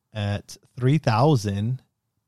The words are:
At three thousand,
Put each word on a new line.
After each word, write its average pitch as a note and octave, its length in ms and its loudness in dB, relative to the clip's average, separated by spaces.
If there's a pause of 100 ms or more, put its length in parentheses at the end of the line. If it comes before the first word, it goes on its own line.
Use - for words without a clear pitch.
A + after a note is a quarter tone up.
(140)
At G#2 440 -6 (180)
three B2+ 220 2
thousand, A2+ 840 0 (460)